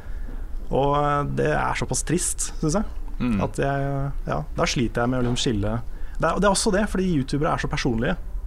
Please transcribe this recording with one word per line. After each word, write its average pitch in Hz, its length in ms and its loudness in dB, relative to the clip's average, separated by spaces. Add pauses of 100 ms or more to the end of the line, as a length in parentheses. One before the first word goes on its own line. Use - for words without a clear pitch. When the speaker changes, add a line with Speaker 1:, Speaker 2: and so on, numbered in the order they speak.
(720)
Speaker 1:
Og, 139 260 2
eh, 143 260 2 (120)
det 139 160 2
er 131 240 0
såpass 127 320 -2
trist, - 540 -2
synes 156 140 2
jeg. 214 100 2 (360)
Speaker 2:
Mm. 190 240 2
Speaker 1:
At - 160 -4
jeg, 139 520 0 (140)
ja, 147 140 0 (160)
da 151 80 2
sliter 120 400 0
jeg 123 60 2
med 127 100 0
å 123 80 2
liksom 123 100 0
skille. 107 360 0 (460)
Det 160 80 2
er, 175 120 0
det 185 80 4
er 196 60 6
også 220 180 2
det, 202 160 4
fordi 190 260 0
youtubere 143 380 2
er 139 60 0
så 139 100 -2
personlige. 143 480 0 (300)